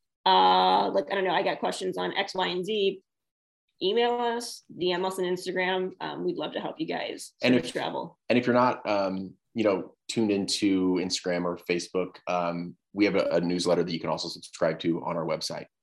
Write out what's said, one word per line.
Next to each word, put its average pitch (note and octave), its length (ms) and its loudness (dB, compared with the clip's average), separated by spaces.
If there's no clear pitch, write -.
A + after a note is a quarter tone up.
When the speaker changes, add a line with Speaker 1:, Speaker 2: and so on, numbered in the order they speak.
Speaker 1:
uh, F#3 680 6
like, F#3+ 200 2
I G3 40 -2
don't F#3+ 100 0
know, F3+ 80 2
I F3+ 100 2
got E3+ 160 -2
questions F#3 380 -4
on F3+ 180 -4
X, G3 180 -2
Y, F#3 140 0
and F3+ 180 -4
Z," G3 360 0
email A#3 300 2
us, A#3+ 500 -4
D F3+ 160 0
M F3+ 120 0
us F#3+ 140 -4
on F3+ 60 0
Instagram. F#3 760 -2
Um, D#3 240 -8
we'd F3+ 140 -2
love D3+ 160 -6
to - 80 -4
help - 180 -8
you E3 80 -6
guys - 460 -8
Speaker 2:
And B2+ 100 6
Speaker 1:
sort B2 100 4
of - 20 -10
Speaker 2:
if - 80 -10
Speaker 1:
travel. - 440 -6
Speaker 2:
and A#2+ 100 4
if B2 80 0
you're B2 80 4
not, B2 340 2
um, F#2+ 440 -2
you A2 120 0
know, F#2+ 280 0
tuned A2 220 2
into F#2+ 640 2
Instagram F2+ 480 -2
or F2 140 -2
Facebook, F2+ 460 -2
um, F2 480 -2
we G2+ 120 2
have F#2+ 100 4
a, F2+ 160 2
a E2+ 100 4
newsletter F2 420 2
that E2 80 -6
you E2 80 -4
can D#2+ 100 -6
also D#2 200 -4
subscribe - 500 -4
to E2 240 -2
on E2+ 140 -4
our E2 80 -4
website. D#2+ 400 -6